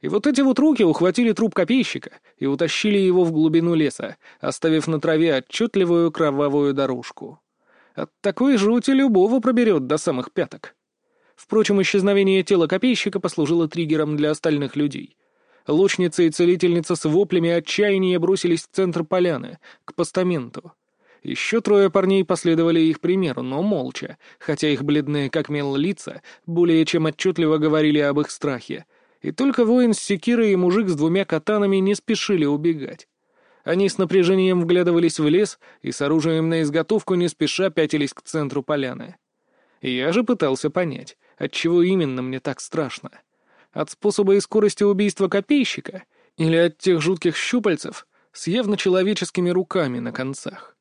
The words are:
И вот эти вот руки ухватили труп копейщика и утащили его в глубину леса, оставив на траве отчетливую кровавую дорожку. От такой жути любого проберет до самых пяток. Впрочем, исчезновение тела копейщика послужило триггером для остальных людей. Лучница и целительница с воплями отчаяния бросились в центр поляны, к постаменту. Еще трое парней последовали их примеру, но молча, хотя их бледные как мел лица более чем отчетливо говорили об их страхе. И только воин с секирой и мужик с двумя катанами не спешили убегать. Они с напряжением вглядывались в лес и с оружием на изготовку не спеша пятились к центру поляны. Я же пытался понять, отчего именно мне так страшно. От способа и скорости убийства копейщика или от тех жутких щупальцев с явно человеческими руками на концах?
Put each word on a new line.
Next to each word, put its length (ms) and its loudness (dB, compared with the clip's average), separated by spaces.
И 80 -6
вот 180 -2
эти 140 2
вот 180 2
руки 240 2
ухватили 480 2
труп 240 -2
копейщика 560 -2
и 80 -6
утащили 520 -2
его 240 2
в 80 2
глубину 440 2
леса, 420 -4
оставив 480 -2
на 120 -2
траве 360 2
отчетливую 760 0
кровавую 640 0
дорожку. 640 -6
От 160 -8
такой 360 2
жути 340 2
любого 480 4
проберет 480 2
до 100 -2
самых 360 -4
пяток. 420 -8
Впрочем, 440 2
исчезновение 640 2
тела 240 2
копейщика 540 0
послужило 480 0
триггером 480 -2
для 160 0
остальных 420 -2
людей. 420 -4
Лучница 560 0
и 80 4
целительница 680 0
с 80 -10
воплями 460 2
отчаяния 680 0
бросились 440 0
в 120 -20
центр 300 -2
поляны, 540 -2
к 100 -20
постаменту. 760 -4
Еще 380 -2
трое 300 4
парней 340 2
последовали 560 2
их 200 2
примеру, 420 -2
но 200 -4
молча, 540 -4
хотя 300 -4
их 140 0
бледные 460 0
как 220 -4
мел 260 -4
лица 460 -4
более 400 4
чем 200 0
отчетливо 520 0
говорили 400 2
об 220 0
их 100 -4
страхе. 560 -8
И 120 -6
только 340 2
воин 260 4
с 60 0
секирой 540 0
и 40 2
мужик 320 2
с 80 0
двумя 300 0
катанами 500 0
не 180 2
спешили 520 -2
убегать. 600 -4
Они 260 0
с 80 -10
напряжением 640 2
вглядывались 580 2
в 80 2
лес 300 2
и 100 -8
с 80 -8
оружием 480 0
на 140 0
изготовку 520 0
не 140 0
спеша 400 -2
пятились 460 -2
к 80 -20
центру 400 -6
поляны. 540 -6
Я 300 -2
же 120 0
пытался 460 -2
понять, 480 -6
отчего 460 0
именно 400 0
мне 180 -8
так 200 -8
страшно. 500 -8
От 180 -6
способа 440 0
и 60 4
скорости 420 0
убийства 460 0
копейщика 760 -2
или 200 0
от 220 2
тех 220 2
жутких 360 -2
щупальцев 720 -4
с 160 -10
явно 280 -2
человеческими 760 0
руками 500 -2
на 120 -8
концах? 680 -12